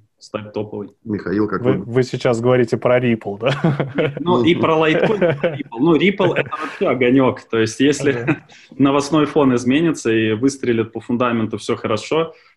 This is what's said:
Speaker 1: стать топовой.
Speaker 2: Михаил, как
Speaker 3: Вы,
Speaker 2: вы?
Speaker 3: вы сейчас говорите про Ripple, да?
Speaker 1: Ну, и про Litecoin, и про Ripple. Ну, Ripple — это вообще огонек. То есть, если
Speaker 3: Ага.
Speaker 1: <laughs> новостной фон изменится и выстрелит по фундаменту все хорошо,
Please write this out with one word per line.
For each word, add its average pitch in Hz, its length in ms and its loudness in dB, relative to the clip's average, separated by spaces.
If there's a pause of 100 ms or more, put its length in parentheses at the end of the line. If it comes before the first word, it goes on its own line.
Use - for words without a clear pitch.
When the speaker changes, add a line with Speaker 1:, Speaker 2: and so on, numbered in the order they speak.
(200)
Speaker 1:
стать 104 340 -12
топовой. 104 360 -8 (140)
Speaker 2:
Михаил, 104 440 -2
как 92 140 -4
Speaker 3:
Вы, 127 120 2
Speaker 2:
вы? 123 120 -4
Speaker 3:
вы 123 180 0
сейчас 123 380 -2
говорите 123 360 2
про 123 220 2
Ripple, 113 400 -2
да? 143 800 -2
Speaker 1:
Ну, 170 240 2
и 170 120 4
про 160 220 2
Litecoin, 160 400 2
и 165 220 0
про 165 180 -2
Ripple. 117 220 -10
Ну, 160 160 4
Ripple — 180 420 2
это 151 120 -4 (120)
вообще 160 260 -4
огонек. 127 600 2
То 117 100 -2
есть, 110 200 -2
если 139 320 2
Speaker 3:
Ага. 120 260 -2 (200)
Speaker 1:
<laughs> - 200 -16
новостной 143 480 2
фон 139 300 2
изменится 131 560 0
и 110 220 0
выстрелит 117 600 -2
по 113 80 -10
фундаменту 117 560 -2
все 117 180 -4
хорошо, 147 580 -4 (240)